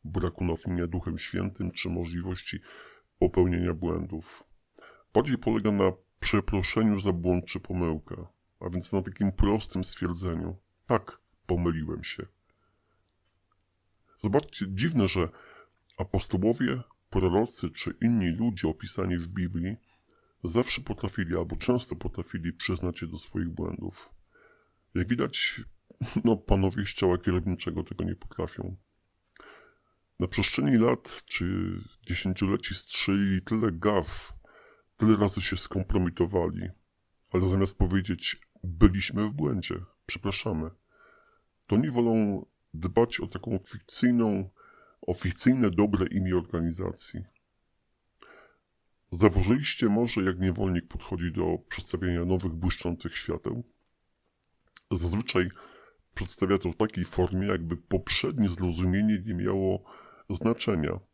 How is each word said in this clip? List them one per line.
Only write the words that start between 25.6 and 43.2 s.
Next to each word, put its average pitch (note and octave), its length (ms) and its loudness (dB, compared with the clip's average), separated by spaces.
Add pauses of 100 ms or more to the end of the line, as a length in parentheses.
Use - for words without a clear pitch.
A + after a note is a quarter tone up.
no, A2+ 140 6
panowie G2 480 2
z - 40 -6
ciała F2+ 280 2
kierowniczego F2 680 -2
tego F2+ 200 -8
nie F2+ 120 -4
potrafią. F#2 600 -8 (1400)
Na F#2 80 0
przestrzeni C3 500 2
lat A#2 480 2
czy F2+ 520 -2 (300)
dziesięcioleci F#2+ 680 -2
strzelili G2 680 0
tyle A2 300 0
gaf, F#2 640 0 (640)
tyle G#2+ 200 6
razy G2+ 240 2
się - 160 -2
skompromitowali, F2+ 1120 0 (600)
ale F#2 160 4
zamiast F#2+ 300 2
powiedzieć: F#2 640 0 (220)
„Byliśmy F#2+ 640 4
w G#2 60 -4
błędzie, D2+ 420 -2 (300)
przepraszamy”, F2+ 640 -4 (960)
to G2+ 80 2
oni C#3+ 140 4
wolą A2+ 560 4 (280)
dbać F2+ 460 2
o G#2 80 -6